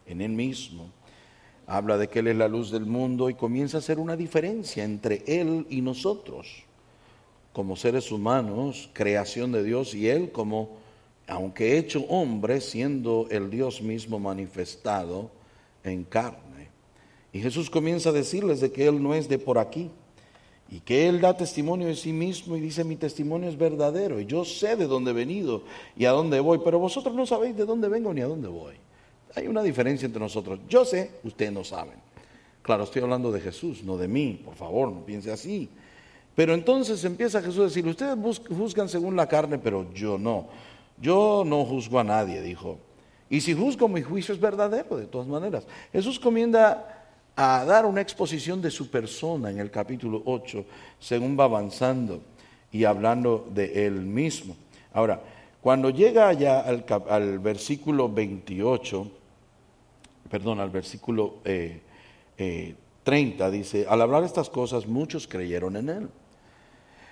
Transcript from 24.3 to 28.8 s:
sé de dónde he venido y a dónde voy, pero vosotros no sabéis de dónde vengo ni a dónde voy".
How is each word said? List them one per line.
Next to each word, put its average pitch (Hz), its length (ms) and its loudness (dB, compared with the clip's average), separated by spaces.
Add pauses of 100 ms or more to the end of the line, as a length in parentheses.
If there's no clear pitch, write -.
sé 214 300 0
de 185 100 2
dónde 127 240 0
he 120 40 0
venido 131 480 -2 (320)
y 123 120 2
a 123 40 8
dónde 143 300 4
voy, 160 240 4
pero 170 140 4
vosotros 226 360 -2
no 247 120 0
sabéis 233 280 0
de 208 120 0
dónde 226 200 0
vengo 208 280 0
ni 135 80 -2
a 120 40 -2
dónde 143 220 -4
voy". 80 260 -12 (600)